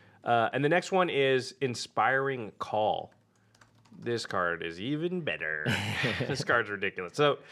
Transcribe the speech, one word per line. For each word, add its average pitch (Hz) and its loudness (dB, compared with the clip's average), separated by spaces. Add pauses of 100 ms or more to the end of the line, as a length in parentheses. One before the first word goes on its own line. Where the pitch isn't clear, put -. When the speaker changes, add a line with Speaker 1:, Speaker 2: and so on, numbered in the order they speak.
(240)
Speaker 1:
Uh, 117 4
and 131 0
the 147 4
next 180 2
one 185 4
is 131 2
Inspiring 127 0
Call. - -2 (880)
This 117 -4
card 87 0
is 82 -8
even 160 -4
better. 78 -2 (320)
Speaker 2:
<laughs> 120 -2
Speaker 1:
This 139 -4
card's 117 2
ridiculous. 92 -4
So, 143 4 (120)